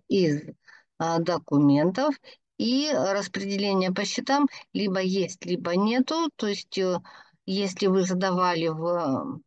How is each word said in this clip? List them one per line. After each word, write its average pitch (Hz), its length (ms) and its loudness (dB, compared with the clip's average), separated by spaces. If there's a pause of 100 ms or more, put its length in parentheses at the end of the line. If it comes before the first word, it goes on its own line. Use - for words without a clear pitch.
из, 156 340 2 (580)
а, 165 200 0
документов, 165 960 2 (440)
и 262 340 0
распределение 196 1000 -2
по 202 140 -2
счетам 269 420 0 (260)
либо 190 260 -2
есть, 190 460 -2
либо 175 300 -4
нету. 262 600 0
То 220 120 -4
есть, 202 300 -8
э, 185 220 0 (460)
если 190 420 -2
вы 185 160 4
задавали 180 640 0
в 160 800 -2